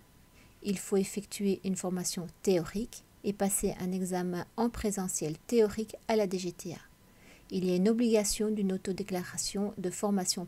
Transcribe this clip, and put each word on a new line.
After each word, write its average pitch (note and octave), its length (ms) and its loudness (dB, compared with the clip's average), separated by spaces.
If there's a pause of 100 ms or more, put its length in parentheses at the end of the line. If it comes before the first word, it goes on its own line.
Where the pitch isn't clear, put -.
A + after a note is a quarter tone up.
(640)
il G3 160 -2
faut - 180 0
effectuer G3 680 0
une F#3+ 100 0
formation F3+ 520 -4 (140)
théorique G3 640 0 (200)
et G3+ 100 0
passer G3 480 0
un F3+ 100 -2
examen F3+ 540 -2 (100)
en A#3 140 2
présentiel F#3 680 -2 (100)
théorique A3 500 2 (100)
à A3+ 80 2
la G#3+ 120 4
D F#3 120 -2
G F3+ 140 -6
T E3+ 200 -10
A. - 60 -12 (720)
Il F#3 140 0
y F3+ 60 4
a F3+ 40 4
une F#3 140 6
obligation A3 600 4
d'une G#3 200 0
autodéclaration F#3+ 1040 -4
de F3+ 120 -2
formation F#3+ 580 0